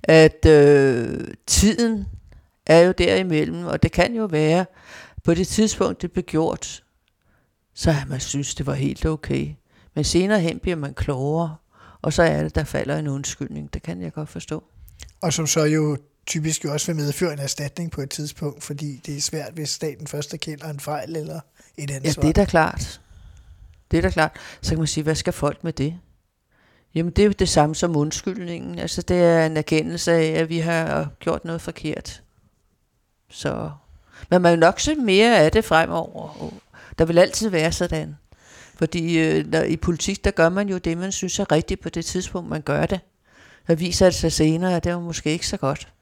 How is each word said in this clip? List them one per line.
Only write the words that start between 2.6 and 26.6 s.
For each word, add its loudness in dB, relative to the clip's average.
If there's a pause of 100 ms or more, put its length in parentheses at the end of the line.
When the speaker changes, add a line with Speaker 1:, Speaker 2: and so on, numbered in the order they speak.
Speaker 1:
er 8
jo 6
derimellem, 0
og 0
det 2
kan 0
jo -2
være, 2 (580)
på 2
det 0
tidspunkt, 0
det -8
blev -4
gjort, -4 (920)
så 0
har 0
man -8
synes, -6
det -8
var -4
helt -4
okay. -4 (460)
Men -2
senere 2
hen -2
bliver -4
man -8
klogere, -4 (460)
og -2
så 4
er 2
det, -6
der -2
falder -4
en -6
undskyldning. -8
Det -10
kan -10
jeg -10
godt -10
forstå. -12 (580)
Speaker 2:
Og -2
som -2
så 2
jo 0 (300)
typisk -4
jo -4
også -4
vil -4
medføre -2
en -10
erstatning -8
på -8
et -8
tidspunkt, -10
fordi -10
det -10
er -6
svært, -6
hvis -8
staten -8
først -10
erkender -12
en -12
fejl -10
eller -10 (380)
et -8
Speaker 1:
Ja, -8
Speaker 2:
ansvar. -4
Speaker 1:
det 4
er 0
da 4
klart. 0 (880)
Det 2
er 2
da 2
klart. 0 (300)
Så -4
kan 0
man 0
sige, -4
hvad 0
skal -4
folk -4
med -4
det? -4 (1000)